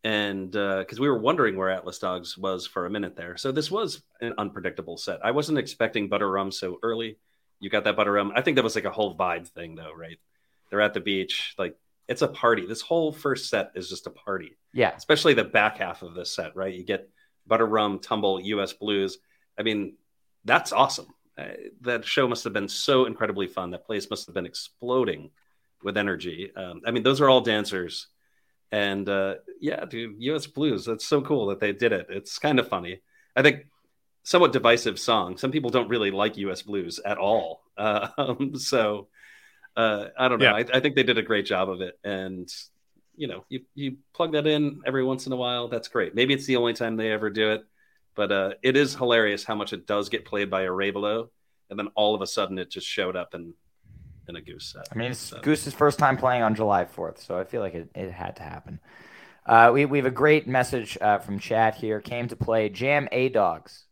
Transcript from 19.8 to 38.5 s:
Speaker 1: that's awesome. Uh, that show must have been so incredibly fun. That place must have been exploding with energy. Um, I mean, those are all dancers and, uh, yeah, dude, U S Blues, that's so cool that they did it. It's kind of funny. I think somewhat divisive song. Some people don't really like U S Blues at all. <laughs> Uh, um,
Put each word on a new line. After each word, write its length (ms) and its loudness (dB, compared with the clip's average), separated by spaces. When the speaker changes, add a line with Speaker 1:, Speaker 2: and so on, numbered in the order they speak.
Speaker 1:
that's 280 2
awesome. 440 0
Uh, 120 -12
that 240 -4
show 220 2
must 160 -4
have 100 -6
been 160 -2
so 360 2
incredibly 420 -2
fun. 240 -6
That 140 -12
place 260 -6
must 160 -8
have 80 -12
been 100 -4
exploding 840 -2
with 160 -4
energy. 580 -4
Um, 300 -12
I 60 -2
mean, 100 0
those 200 4
are 80 6
all 120 8
dancers 680 -2
and, 320 0
uh, 280 0
yeah, 240 -4
dude, 340 -12
U 160 -2
S 120 -6
Blues, 380 -2
that's 200 -4
so 160 4
cool 260 0
that 140 -2
they 100 2
did 220 2
it. 160 -2
It's 300 -10
kind 200 2
of 80 0
funny. 320 -6
I 60 4
think 260 4
somewhat 280 6
divisive 480 4
song. 380 0
Some 140 -2
people 180 -2
don't 180 2
really 240 0
like 260 0
U 140 -4
S 100 -8
Blues 380 -6
at 180 -4
all. 500 0
<laughs> 100 -20
Uh, 300 0
um, 380 -2